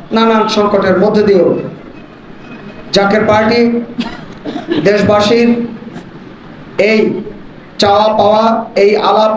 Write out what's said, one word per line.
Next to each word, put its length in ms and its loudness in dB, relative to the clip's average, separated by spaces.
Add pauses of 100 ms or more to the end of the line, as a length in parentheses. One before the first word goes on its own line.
(120)
নানান 360 2
সংকটের 520 0
মধ্যে 240 2
দিয়েও 260 4 (1400)
জাকের 360 2
পার্টি 320 2 (1200)
দেশবাসীর 680 2 (1300)
এই 220 4 (800)
চাওয়া 360 4
পাওয়া, 300 4 (320)
এই 220 4
আলাপ 400 2